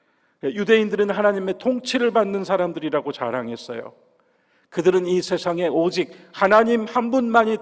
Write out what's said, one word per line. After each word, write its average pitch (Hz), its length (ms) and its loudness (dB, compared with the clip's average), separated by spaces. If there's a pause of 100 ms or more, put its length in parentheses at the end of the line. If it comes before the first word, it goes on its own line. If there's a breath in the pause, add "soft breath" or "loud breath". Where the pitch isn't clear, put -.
(440)
예, 139 60 -2
유대인들은 208 600 2
하나님의 196 480 0
통치를 240 540 -2
받는 202 320 0
사람들이라고 156 680 -2
자랑했어요. 117 840 -8 (760)
그들은 180 380 2
이 180 160 0
세상에 175 440 -2
오직 165 440 0 (200 loud breath)
하나님 220 540 4
한 233 240 -2
분만이 226 520 2